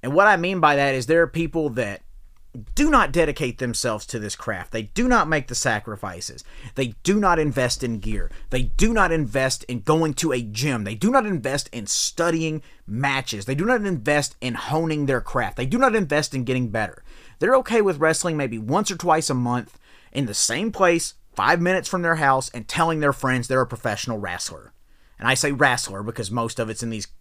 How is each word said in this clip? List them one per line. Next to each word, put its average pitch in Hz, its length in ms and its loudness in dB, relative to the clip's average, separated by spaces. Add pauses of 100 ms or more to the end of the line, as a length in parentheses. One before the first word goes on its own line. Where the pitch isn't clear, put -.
And 131 100 -4
what 190 140 6
I 208 100 6
mean 180 240 -2
by 147 160 6
that 139 180 2
is 127 120 -2
there 165 160 6
are 165 60 2
people 160 420 -2
that 107 320 -4 (720)
do 294 160 4
not 214 200 4
dedicate 147 480 0
themselves 117 480 -4
to 123 120 -8
this 104 180 -6
craft. 95 340 -8
They 113 120 -4
do 233 260 0
not 220 180 4
make 151 220 0
the - 80 -6
sacrifices. 104 880 -4 (320)
They 123 260 -2
do 202 160 2
not 180 200 4
invest 139 440 0
in 117 160 -2
gear. 104 320 -2 (200)
They 127 140 2
do 214 280 4
not 196 180 4
invest 131 540 0
in 120 160 -6
going 156 340 2
to 160 180 -2
a 123 100 -2
gym. 113 420 -2
They 101 100 -6
do 180 160 0
not 254 160 4
invest 143 460 -2
in 107 140 -8
studying 160 760 -2 (240)
matches. 127 600 -4
They 139 100 -2
do 165 80 -2
not 226 200 2
invest 147 560 0
in 123 140 -4
honing 151 520 -2
their 131 140 2
craft. - 360 -4
They 127 100 -2
do 214 120 0
not 247 180 4
invest 151 360 0
in 131 120 -4
getting 127 240 0
better. 107 340 -4 (380)
They're 233 160 4
okay 233 260 2
with 185 160 2
wrestling 160 380 2
maybe 123 220 -2
once 120 320 0
or 185 60 -6
twice 160 340 2
a 143 40 2
month 123 420 -2 (360)
in 139 140 -2
the 104 80 -6
same 180 360 0
place, 170 440 2 (200)
five 151 260 4
minutes 180 280 0
from 180 140 -2
their 165 140 2
house, 135 340 2
and 117 180 -12
telling 165 320 0
their 147 120 4
friends 127 360 0
they're 131 140 2
a 123 40 2
professional 113 520 -4
wrestler. 87 540 -8 (460)
And - 80 -2
I 127 80 4
say 143 160 0
wrestler 120 540 0
because 110 260 -8
most 117 300 -4
of 113 100 -2
it's 113 140 -8
in 117 60 -6
these 107 180 -8 (120)